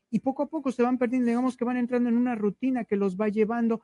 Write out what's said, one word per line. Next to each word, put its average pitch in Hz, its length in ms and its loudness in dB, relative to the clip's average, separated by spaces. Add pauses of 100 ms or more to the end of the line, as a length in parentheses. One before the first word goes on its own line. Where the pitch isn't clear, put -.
y 233 100 0
poco 269 240 -2
a 277 60 -4
poco 269 220 -4
se 240 120 -2
van 247 140 2
perdiendo, 247 300 0
digamos 247 300 0
que 233 80 -4
van 247 120 -2
entrando 240 320 0
en 233 80 2
una 247 180 0
rutina 220 500 -2
que 208 100 -2
los 196 220 0
va 214 100 0
llevando, 220 560 0